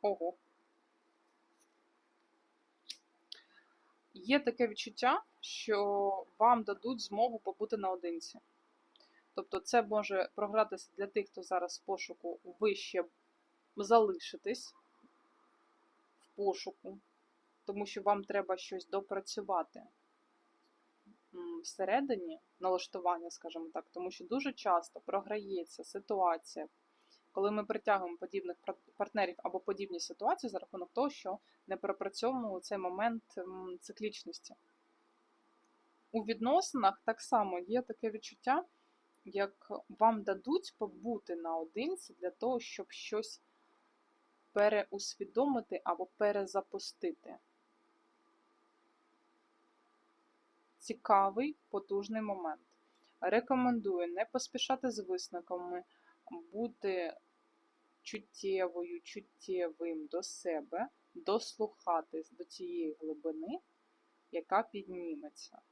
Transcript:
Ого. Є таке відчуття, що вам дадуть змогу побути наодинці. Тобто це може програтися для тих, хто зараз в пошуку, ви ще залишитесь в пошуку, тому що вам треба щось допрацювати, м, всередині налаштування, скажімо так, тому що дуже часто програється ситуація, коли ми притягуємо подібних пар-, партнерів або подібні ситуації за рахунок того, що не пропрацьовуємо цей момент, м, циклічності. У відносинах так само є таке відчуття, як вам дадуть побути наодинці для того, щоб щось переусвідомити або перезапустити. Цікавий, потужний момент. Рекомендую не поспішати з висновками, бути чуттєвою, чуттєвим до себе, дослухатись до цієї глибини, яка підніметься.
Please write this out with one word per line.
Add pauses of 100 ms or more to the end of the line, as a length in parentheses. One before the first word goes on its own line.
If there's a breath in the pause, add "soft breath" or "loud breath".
Ого. (3750 loud breath)
Є
таке
відчуття, (180)
що (120)
вам
дадуть
змогу
побути
наодинці. (920 soft breath)
Тобто
це
може
програтися
для
тих,
хто
зараз
в
пошуку, (200)
ви
ще (680)
залишитесь (1400)
в
пошуку, (680)
тому
що
вам
треба
щось
допрацювати, (1500)
м,
всередині (200)
налаштування,
скажімо
так,
тому
що
дуже
часто
програється
ситуація, (680 soft breath)
коли
ми
притягуємо
подібних
пар-, (200)
партнерів
або
подібні
ситуації
за
рахунок
того,
що (280 soft breath)
не
пропрацьовуємо
цей
момент, (140)
м,
циклічності. (1600)
У
відносинах
так
само
є
таке
відчуття, (600 soft breath)
як (180)
вам
дадуть
побути
наодинці
для
того,
щоб
щось (1120)
переусвідомити
або
перезапустити. (3500)
Цікавий, (140)
потужний
момент. (600 soft breath)
Рекомендую
не
поспішати
з
висновками, (480 soft breath)
бути (920)
чуттєвою,
чуттєвим
до
себе, (280)
дослухатись
до
цієї
глибини, (720)
яка
підніметься. (120)